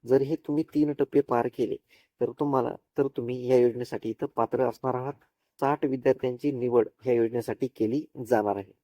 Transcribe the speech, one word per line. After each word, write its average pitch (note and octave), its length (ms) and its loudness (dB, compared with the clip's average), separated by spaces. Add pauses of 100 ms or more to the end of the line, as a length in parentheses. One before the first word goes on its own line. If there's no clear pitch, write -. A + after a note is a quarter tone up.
जर C3+ 160 4
हे C#3+ 140 -2
तुम्ही D3+ 280 -2 (100)
तीन D3 200 2
टप्पे C#3+ 280 0
पार A#2+ 260 0
केले, - 280 -2 (460)
तर A#2+ 180 -2
तुम्हाला, C3+ 360 0 (220)
तर C#3 100 0
तुम्ही B2 400 -6
या B2+ 100 6
योजनेसाठी A#2+ 520 0
इथं - 160 -6
पात्र A#2+ 440 0
असणार B2+ 240 -4
आहात. C3 200 -6 (460)
साठ D3 260 0
विद्यार्थ्यांची C3 640 0
निवड A#2+ 380 2 (120)
ह्या B2 120 0
योजनेसाठी A#2 540 0
केली A#2+ 380 -2 (220)
जाणार G#2 280 2
आहे. G2 160 -12 (120)